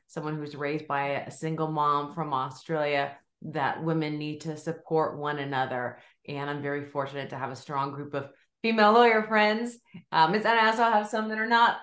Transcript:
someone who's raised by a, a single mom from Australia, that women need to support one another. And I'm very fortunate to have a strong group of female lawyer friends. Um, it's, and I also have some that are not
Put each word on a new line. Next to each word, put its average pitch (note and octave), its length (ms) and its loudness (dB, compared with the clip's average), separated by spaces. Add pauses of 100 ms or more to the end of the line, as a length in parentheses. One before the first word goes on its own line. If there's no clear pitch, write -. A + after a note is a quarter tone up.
someone D3+ 280 -6
who's D3 200 -8
raised D3 320 -4
by C#3 200 -2
a, C#3 200 -4
a - 20 -12
single D#3+ 400 -4
mom D3 440 0
from D3+ 200 -4
Australia, C#3+ 840 -2 (260)
that D3+ 420 -2
women D#3 340 -2
need D3+ 220 -8
to D#3 160 -8
support D#3+ 640 -4
one D3 200 -4
another. B2+ 600 -4 (280)
And C#3+ 240 -8
I'm C#3+ 120 -6
very C#3+ 240 -4
fortunate C#3 440 -6
to C3+ 80 -10
have C3 140 -6
a B2+ 40 -10
strong C#3+ 360 -6
group C#3+ 220 -10
of C#3 160 -6 (320)
female A3 300 6
lawyer A3+ 300 8
friends. G#3+ 540 0 (340)
Um, D#3+ 240 6
it's, G#3+ 120 0
and A3+ 120 4
I A3 100 4
also A3+ 140 2
have G#3+ 240 4
some A3 220 -4
that A3 100 -4
are A3 80 -2
not A#3 360 4